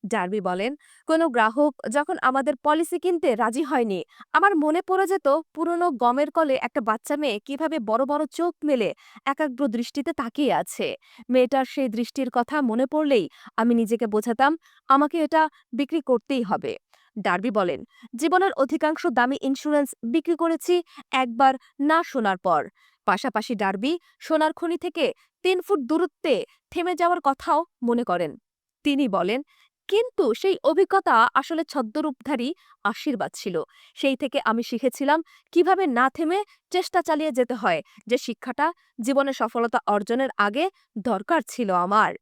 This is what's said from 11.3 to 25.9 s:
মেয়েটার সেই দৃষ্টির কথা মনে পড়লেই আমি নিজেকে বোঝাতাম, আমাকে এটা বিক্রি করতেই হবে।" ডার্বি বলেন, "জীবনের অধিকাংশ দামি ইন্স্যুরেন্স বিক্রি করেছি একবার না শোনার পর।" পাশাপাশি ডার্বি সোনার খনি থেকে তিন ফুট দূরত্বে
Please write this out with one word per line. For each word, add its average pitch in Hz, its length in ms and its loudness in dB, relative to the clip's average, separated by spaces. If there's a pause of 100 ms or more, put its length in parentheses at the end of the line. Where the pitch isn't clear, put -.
মেয়েটার 254 380 4
সেই 269 200 -2
দৃষ্টির 240 420 -4
কথা 247 320 -2
মনে 240 240 0
পড়লেই 277 380 2 (320)
আমি 233 180 2
নিজেকে 226 320 0
বোঝাতাম, 226 460 0 (360)
আমাকে 285 300 4
এটা 320 240 2 (300)
বিক্রি 285 280 -2
করতেই 254 420 0
হবে।" 151 300 -4 (440)
ডার্বি 196 340 0
বলেন, 185 300 0 (360)
"জীবনের 339 360 2
অধিকাংশ 302 540 0
দামি 254 360 0
ইন্স্যুরেন্স 285 460 0 (160)
বিক্রি 311 320 0
করেছি 330 380 0 (380)
একবার 262 420 2 (260)
না 311 220 4
শোনার 208 360 0
পর।" 165 240 2 (440)
পাশাপাশি 214 480 -2
ডার্বি 202 380 -2 (280)
সোনার 311 320 0
খনি 349 260 -4
থেকে 339 260 -4 (400)
তিন 370 160 2
ফুট 330 200 0
দূরত্বে 302 540 0 (360)